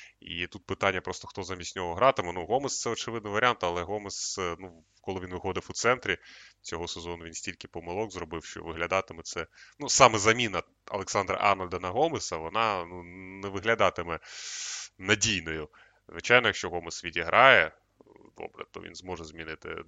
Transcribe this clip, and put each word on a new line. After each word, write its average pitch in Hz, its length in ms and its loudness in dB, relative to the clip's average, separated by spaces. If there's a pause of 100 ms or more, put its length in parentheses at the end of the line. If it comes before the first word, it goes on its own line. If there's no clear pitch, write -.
(200)
І 87 260 -6
тут - 200 -14
питання 95 340 0
просто, - 280 -8
хто - 140 -8
замість 90 340 -8
нього 87 180 -4
гратиме. 101 380 2
Ну, 87 140 -4
Гомес — 127 360 -2
це 120 80 -2
очевидний 113 420 -6
варіант, 117 320 2
але 87 180 0
Гомес, 98 560 -6
е, 87 200 -2
ну, 85 260 -16 (160)
коли 95 200 -6
він 90 100 -10
виходив 92 400 -4
у - 20 -10
центрі 113 460 2 (440)
цього 85 260 -6
сезону, 85 360 -8
він 82 100 -14
стільки - 340 -12
помилок 87 440 -6
зробив, 82 320 -8
що - 180 -12
виглядатиме 82 600 -2
це, - 240 -6 (320)
ну, 143 100 -8
саме 117 300 8
заміна 107 440 4 (280)
Олександра 98 500 0
Арнольда 95 380 2
на 90 120 -4
Гомеса, 123 460 -2
вона, 92 480 0
ну, 90 180 -12 (400)
не 98 60 -6
виглядатиме 95 720 2 (800)
надійною. 92 720 0 (400)
Звичайно, 120 400 4
якщо 92 220 -2
Гомес 85 340 -6
відіграє, 87 680 8 (680)
добре, 85 320 -12
то 87 100 -12
він 87 140 -16
зможе 87 300 -10
змінити 82 640 -10